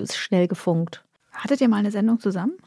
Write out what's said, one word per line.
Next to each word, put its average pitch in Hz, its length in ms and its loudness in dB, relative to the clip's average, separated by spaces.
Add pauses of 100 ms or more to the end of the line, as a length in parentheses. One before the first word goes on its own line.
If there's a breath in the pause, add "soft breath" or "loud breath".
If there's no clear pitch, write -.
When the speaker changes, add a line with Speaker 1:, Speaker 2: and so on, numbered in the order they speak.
(140)
Speaker 1:
schnell 180 340 2
gefunkt. 165 560 -2 (280)
Speaker 2:
Hattet - 280 -2
ihr 262 80 4
mal 220 80 4
eine 208 160 0
Sendung 220 280 2
zusammen? 196 340 -2 (120)